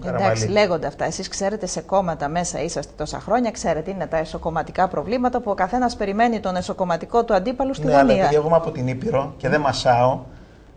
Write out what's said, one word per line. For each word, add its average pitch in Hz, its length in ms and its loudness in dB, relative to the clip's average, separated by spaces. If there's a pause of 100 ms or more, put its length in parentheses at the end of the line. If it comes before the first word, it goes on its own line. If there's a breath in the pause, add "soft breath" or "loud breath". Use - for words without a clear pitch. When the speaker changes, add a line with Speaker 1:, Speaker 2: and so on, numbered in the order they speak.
Speaker 1:
Εντάξει, 123 140 -2
Speaker 2:
Καραμαλή. 113 280 2
Speaker 1:
λέγονται 180 400 2
αυτά. 139 180 -6
Εσείς 170 240 -6
ξέρετε, 196 380 -4
σε 170 140 -6
κόμματα 165 480 0
μέσα 165 340 -2
είσαστε 151 340 -6
τόσα 151 240 -8
χρόνια, 220 300 0
ξέρετε, 165 400 -4
είναι 175 160 -6
τα 160 100 -4
εσωκομματικά 160 720 -2
προβλήματα 240 520 -2
που 220 100 -4
ο 190 40 2
καθένας 233 420 0
περιμένει 214 440 0
τον 185 160 -4
εσωκομματικό 180 680 0
του 233 100 0
αντίπαλο 254 400 0
στη 254 120 -4
Speaker 2:
Ναι, 254 80 2
αλλά 277 80 8
Speaker 1:
γωνία. 226 200 6
Speaker 2:
επειδή 147 120 4
εγώ 151 120 4
είμαι 165 100 6
από 160 140 2
την 127 180 -4
Ήπειρο 127 480 -2
και - 120 -4
δεν 147 120 2
μασάω, 127 600 4 (560 loud breath)